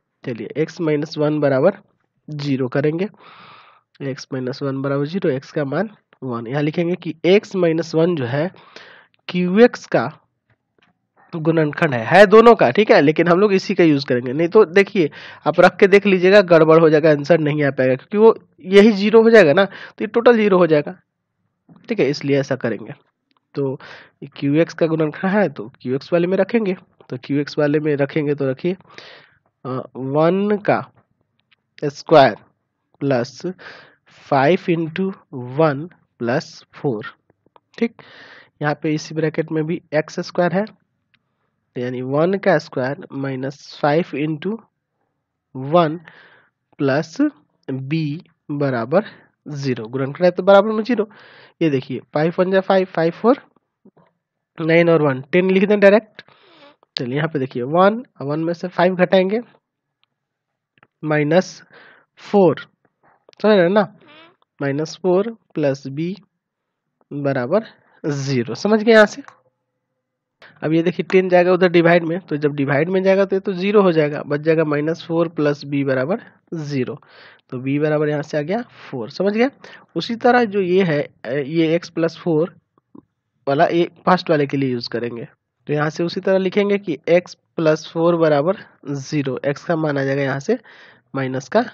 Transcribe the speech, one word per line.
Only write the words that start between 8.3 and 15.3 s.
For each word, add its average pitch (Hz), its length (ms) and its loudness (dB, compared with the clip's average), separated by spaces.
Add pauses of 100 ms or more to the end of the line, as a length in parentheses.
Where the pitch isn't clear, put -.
क्यू 180 300 -2
एक्स 240 280 2
का 135 220 -2 (1200)
गुणनखंड 156 600 0
है, 117 120 -4
है 190 220 8
दोनों 226 280 8
का। 135 160 2
ठीक 214 200 2
है, 202 100 6
लेकिन 156 260 2
हम 175 120 4
लोग 208 140 2
इसी 190 220 -2
का 180 80 4
यूज़ 143 220 2
करेंगे, 123 280 -4
नहीं 165 160 -2
तो 214 180 6
देखिए 180 420 0 (380)